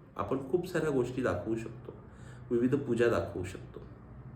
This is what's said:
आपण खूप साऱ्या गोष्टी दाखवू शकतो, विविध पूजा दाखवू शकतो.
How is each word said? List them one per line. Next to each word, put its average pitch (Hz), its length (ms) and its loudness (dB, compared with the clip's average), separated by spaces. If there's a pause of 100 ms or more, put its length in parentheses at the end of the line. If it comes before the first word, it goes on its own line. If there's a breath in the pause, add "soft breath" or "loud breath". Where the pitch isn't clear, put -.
(160)
आपण - 340 -2
खूप 175 180 2
साऱ्या 156 220 2
गोष्टी 127 320 2
दाखवू 110 340 2
शकतो, - 360 -8 (580 loud breath)
विविध 123 240 4
पूजा 120 340 4
दाखवू 92 360 0
शकतो. - 360 -10 (560)